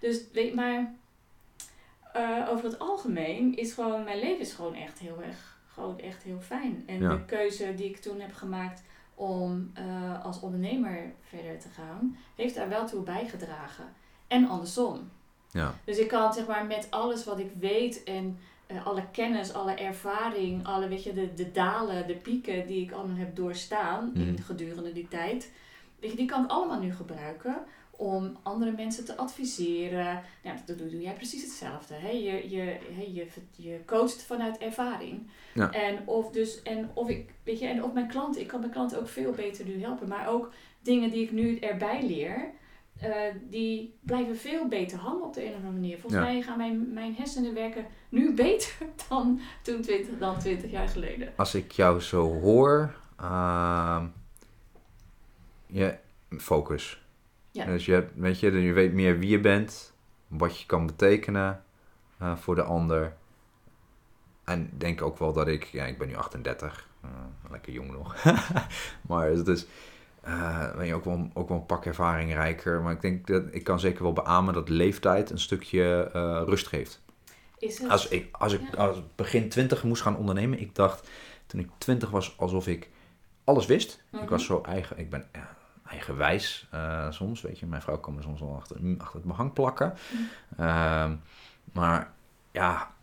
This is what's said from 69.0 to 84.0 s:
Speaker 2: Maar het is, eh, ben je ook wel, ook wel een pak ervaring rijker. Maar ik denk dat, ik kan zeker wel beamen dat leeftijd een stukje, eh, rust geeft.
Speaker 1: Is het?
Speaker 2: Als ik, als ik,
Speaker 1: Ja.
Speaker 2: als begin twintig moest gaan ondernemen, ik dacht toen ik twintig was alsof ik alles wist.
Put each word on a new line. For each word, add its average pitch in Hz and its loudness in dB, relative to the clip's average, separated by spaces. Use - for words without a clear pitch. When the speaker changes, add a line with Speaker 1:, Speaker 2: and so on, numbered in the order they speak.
Speaker 2:
Maar 82 4
het 85 4
is, 87 4
eh, 82 -2
ben 85 -2
je 85 0
ook 82 -2
wel, 87 0
ook 87 -4
wel 90 0
een 80 -6
pak - 0
ervaring 82 2
rijker. 82 2
Maar 85 2
ik 80 -2
denk 92 0
dat, 92 4
ik - -6
kan 90 2
zeker 92 2
wel 87 4
beamen 90 4
dat 80 0
leeftijd 92 6
een - -6
stukje, 90 2
eh, 85 0
rust - 4
geeft. - -6
Speaker 1:
Is 220 -4
het? 254 0
Speaker 2:
Als 202 6
ik, - 0
als 104 2
ik, 98 2
Speaker 1:
Ja. - -8
Speaker 2:
als 92 0
begin 113 2
twintig 127 2
moest 117 2
gaan 104 2
ondernemen, 104 2
ik 104 -8
dacht - 4
toen 98 -4
ik 90 -4
twintig 123 2
was 98 0
alsof 92 2
ik 85 -2
alles 135 6
wist. - 4